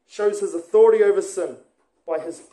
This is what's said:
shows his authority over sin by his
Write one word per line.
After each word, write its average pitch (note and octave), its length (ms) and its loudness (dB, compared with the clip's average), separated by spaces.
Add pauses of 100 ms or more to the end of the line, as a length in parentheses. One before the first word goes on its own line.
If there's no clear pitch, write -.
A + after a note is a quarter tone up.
shows G#3 340 -4
his F3 140 -6
authority G#3+ 480 4
over G3 200 2
sin C3 340 -10 (500)
by D#3+ 120 -6
his D#3+ 220 -14 (120)